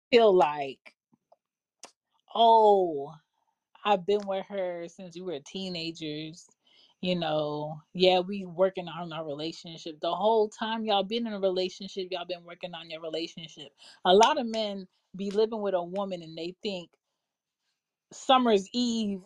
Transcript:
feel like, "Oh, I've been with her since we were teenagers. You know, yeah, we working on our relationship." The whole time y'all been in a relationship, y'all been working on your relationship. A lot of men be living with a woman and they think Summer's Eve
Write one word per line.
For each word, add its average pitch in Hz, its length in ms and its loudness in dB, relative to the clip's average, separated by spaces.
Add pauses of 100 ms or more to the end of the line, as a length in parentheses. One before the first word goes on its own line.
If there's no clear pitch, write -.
(120)
feel 226 220 8
like, 147 600 0 (1400)
"Oh, 202 800 6 (720)
I've 196 220 0
been 202 200 0
with 190 220 -6
her 180 400 -8
since 175 280 -18
we 180 60 -14
were 170 180 -8
teenagers. 165 1080 -10 (540)
You 180 140 0
know, 151 640 -4 (120)
yeah, 180 260 4
we 190 260 -6
working 180 420 -2
on 165 240 -10
our 160 140 -8
relationship." 160 720 -12
The 170 140 -2
whole 214 360 2
time 226 360 -6
y'all 202 180 2
been 226 220 -4
in 214 80 -8
a 196 60 -8
relationship, 185 720 -4
y'all 175 140 -8
been 175 180 -10
working 170 300 -16
on 165 160 -14
your 165 120 -12
relationship. 160 720 -10 (340)
A 185 80 8
lot 233 240 8
of 247 80 -4
men 208 420 -6 (280)
be 202 140 -6
living 220 320 0
with 196 120 -2
a 175 80 0
woman 185 400 -8
and 160 160 -16
they 170 240 -8
think 185 280 -8 (1200)
Summer's 233 600 2
Eve 226 540 -2